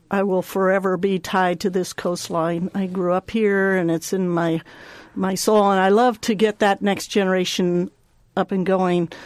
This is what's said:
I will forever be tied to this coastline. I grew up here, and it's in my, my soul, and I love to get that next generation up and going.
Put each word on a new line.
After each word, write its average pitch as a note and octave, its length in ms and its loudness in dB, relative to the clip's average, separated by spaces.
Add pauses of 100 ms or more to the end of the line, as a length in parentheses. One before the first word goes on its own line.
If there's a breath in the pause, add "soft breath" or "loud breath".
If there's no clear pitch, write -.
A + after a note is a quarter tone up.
I G3 140 0
will F#3 180 0
forever F#3+ 560 0
be F#3 220 0
tied F3+ 420 0
to G#3 80 -2
this F3+ 240 -2
coastline. E3+ 800 -4
I G3 140 -4
grew F3+ 260 -2
up F#3 180 -4
here, G3 440 2
and E3+ 160 0
it's E3 220 -4
in F#3+ 160 0
my, E3+ 320 0 (540 loud breath)
my F#3+ 200 -2
soul, G#3 360 4
and F#3+ 80 4
I F#3+ 100 4
love A#3 320 4
to A#3+ 140 -2
get G#3 240 0
that G3 220 2
next G3+ 260 -2
generation F#3 840 0 (440)
up F#3+ 160 -2
and F#3+ 140 -2
going. F3+ 460 0 (140 loud breath)